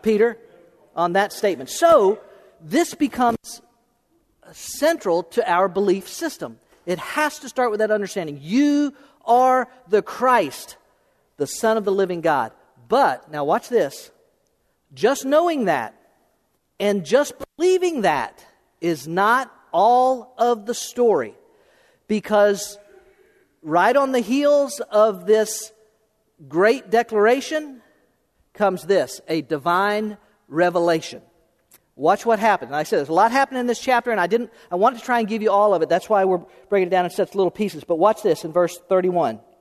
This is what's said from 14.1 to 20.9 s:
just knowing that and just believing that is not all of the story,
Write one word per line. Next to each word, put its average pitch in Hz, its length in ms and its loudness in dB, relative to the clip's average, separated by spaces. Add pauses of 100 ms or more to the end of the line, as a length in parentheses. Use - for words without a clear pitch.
just 226 320 -2
knowing 302 400 0
that 139 280 -2 (880)
and 202 260 -2
just 254 280 0 (240)
believing 349 440 0
that 147 440 -2 (340)
is 156 280 -4
not 208 460 0 (200)
all 247 640 2
of 226 280 0
the 233 80 -6
story, 196 640 0 (720)